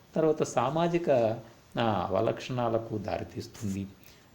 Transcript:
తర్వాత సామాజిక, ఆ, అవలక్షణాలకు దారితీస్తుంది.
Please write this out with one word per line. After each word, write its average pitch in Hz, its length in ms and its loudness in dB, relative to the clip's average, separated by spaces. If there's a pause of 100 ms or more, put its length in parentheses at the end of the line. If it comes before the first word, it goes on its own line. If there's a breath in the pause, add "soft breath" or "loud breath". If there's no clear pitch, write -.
(160)
తర్వాత 156 260 2
సామాజిక, 160 680 2 (680 loud breath)
ఆ, 104 320 2
అవలక్షణాలకు 113 880 0
దారితీస్తుంది. 98 880 -6 (480 loud breath)